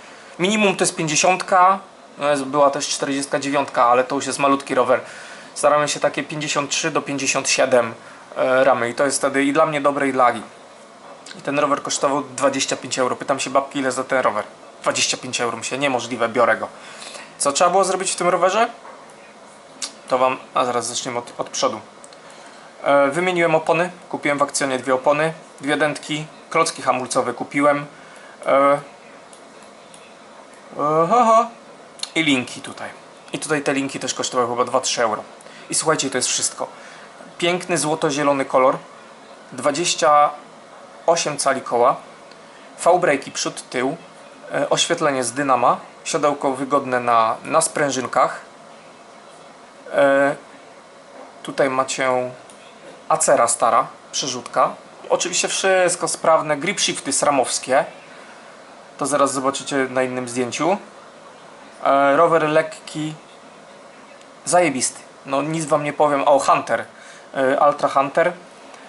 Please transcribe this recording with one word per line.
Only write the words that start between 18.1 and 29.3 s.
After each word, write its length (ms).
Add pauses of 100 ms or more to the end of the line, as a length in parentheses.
w 40
tym 120
rowerze? 420 (1400)
To 100
wam, 200 (160)
a 120
zaraz 220
zaczniemy 320
od, 180
od 120
przodu. 300 (1040)
E, 240
wymieniłem 480
opony, 340 (200)
kupiłem 280
w 40
Akcjonie 380
dwie 160
opony, 380 (280)
dwie 160
dętki, 480 (240)
klocki 320
hamulcowe 520
kupiłem. 520 (600)
E, 60
e, 280 (2000)